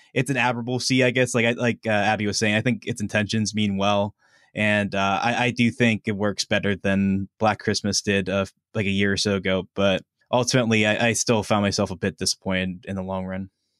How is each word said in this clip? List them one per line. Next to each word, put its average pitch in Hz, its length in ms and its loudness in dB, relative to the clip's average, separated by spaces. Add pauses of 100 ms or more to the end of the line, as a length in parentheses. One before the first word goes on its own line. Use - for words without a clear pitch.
(120)
it's - 160 -2
an 139 80 -2
admirable 120 440 -2
C, 127 240 2
I 123 60 4
guess. 123 260 2
Like, 117 100 2
I, 117 60 2
like, 117 340 -2
uh, 110 40 -2
Abby 104 360 0
was 101 100 -2
saying, 107 200 2
I 110 40 2
think 110 240 -2
its 120 160 -8
intentions 107 540 -2
mean 104 220 0
well. 101 400 0 (400)
And, 104 360 0
uh, 98 300 0
I, 120 240 0
I 123 40 2
do 120 200 2
think 113 360 0
it 107 100 -4
works 101 280 -2
better 101 300 0
than 98 540 0 (100)
Black 107 220 0
Christmas 101 420 -2
did, 98 260 0
uh, 95 180 0 (280)
like, 107 120 -2
a 101 40 -2
year 98 220 2
or 98 40 2
so 101 200 0
ago. 95 380 -2
But 98 280 2 (300)
ultimately, 117 520 2
I, 107 240 2
I 113 40 2
still 107 320 0
found 104 180 2
myself 101 300 0
a 90 40 -6
bit 95 220 -4
disappointed 92 680 -4
in 98 80 -6
the 95 60 -6
long 95 220 -6
run. 95 260 -8 (300)